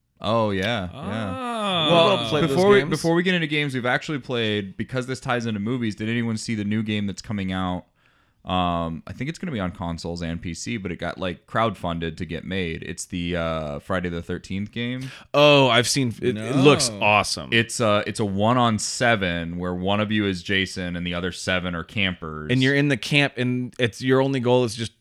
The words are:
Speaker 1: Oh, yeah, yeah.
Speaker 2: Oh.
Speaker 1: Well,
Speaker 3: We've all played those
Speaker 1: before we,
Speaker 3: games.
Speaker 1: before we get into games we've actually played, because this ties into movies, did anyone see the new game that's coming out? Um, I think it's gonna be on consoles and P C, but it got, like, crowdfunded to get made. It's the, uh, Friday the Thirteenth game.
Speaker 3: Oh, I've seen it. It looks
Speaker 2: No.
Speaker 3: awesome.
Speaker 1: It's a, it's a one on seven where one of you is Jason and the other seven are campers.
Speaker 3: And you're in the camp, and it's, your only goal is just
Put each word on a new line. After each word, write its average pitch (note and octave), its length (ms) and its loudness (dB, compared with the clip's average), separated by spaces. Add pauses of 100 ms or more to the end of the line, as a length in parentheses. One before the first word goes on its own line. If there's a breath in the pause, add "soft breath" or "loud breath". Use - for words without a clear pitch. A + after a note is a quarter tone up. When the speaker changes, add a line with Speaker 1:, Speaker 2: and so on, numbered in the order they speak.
(200)
Speaker 1:
Oh, A2 300 2
yeah, G2 420 -2
yeah. - 420 -6
Speaker 2:
Oh. G#3 560 -2
Speaker 1:
Well, E3 200 8
Speaker 3:
We've F#3+ 100 2
all - 80 -4
played - 160 2
those D3+ 60 2
Speaker 1:
before F3+ 200 4
we, G3+ 80 10
Speaker 3:
games. - 120 0
Speaker 1:
before E3 240 0
we F3 100 2
get F3+ 100 2
into E3 140 0
games D3 260 -2
we've A#2+ 120 -2
actually C#3+ 340 -2
played, G#2+ 560 -2
because B2 320 -4
this B2+ 100 -6
ties B2 280 -2
into G#2+ 120 -2
movies, A2+ 380 -2
did G#2+ 120 -6
anyone A#2 280 -2
see A2+ 180 -4
the G#2 80 -2
new G#2+ 220 0
game G#2 240 0
that's F#2 140 -6
coming G2 280 -4
out? F#2 360 -2 (580)
Um, F2 600 0
I G2+ 60 -12
think B2+ 160 -8
it's E3 100 -8
gonna F3+ 140 -8
be A2 80 -4
on F2+ 120 -2
consoles E2+ 500 -6
and E2+ 180 -4
P F2 140 -8
C, A#2 240 -6
but F#2 120 -6
it E2 80 -6
got, E2+ 200 -8
like, F2+ 280 -6
crowdfunded E2+ 720 -2
to F#2 80 -8
get D#2+ 200 -8
made. E2+ 380 -4
It's - 220 -10
the, F2 320 -4
uh, D#2+ 440 -4
Friday F2+ 280 -4
the E2+ 140 -6
Thirteenth F#2 500 -8
game. B2+ 380 -8 (240 loud breath)
Speaker 3:
Oh, C#3+ 340 8
I've A#2 200 6
seen B2 340 0
it. A2+ 160 0
It A#2 180 -2
looks C3+ 320 8
Speaker 2:
No. G#2+ 140 -8
Speaker 3:
awesome. G2 500 2
Speaker 1:
It's A2+ 280 2
a, G#2 260 4
it's G2+ 140 -6
a A2+ 40 0
one G#2 320 2
on A#2 220 2
seven F2 800 0
where F2+ 160 -4
one G2 260 0
of G#2+ 100 0
you G#2+ 160 2
is F2+ 160 -2
Jason F#2 540 -2
and F2 100 -4
the F2 60 -4
other F2 200 -4
seven F2+ 420 -2
are E2 100 -6
campers. D#2+ 680 -4
Speaker 3:
And B2+ 120 2
you're C3+ 120 4
in C#3+ 140 2
the C#3 80 2
camp, C#3+ 400 0
and B2 420 -2
it's, A#2+ 220 -2
your C3 220 4
only C3+ 180 0
goal B2 240 4
is A2 100 -4
just A#2 260 -6